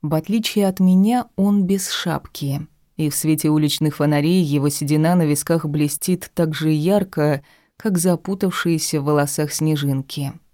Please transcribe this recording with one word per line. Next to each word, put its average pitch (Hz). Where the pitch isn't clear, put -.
В 156
отличие 202
от 190
меня, 196
он 202
без 196
шапки, 147
и 156
в 147
свете 156
уличных 151
фонарей 151
его 143
седина 156
на 175
висках 156
блестит 151
так 160
же 156
ярко, 156
как 190
запутавшиеся 170
в 139
волосах 147
снежинки. 143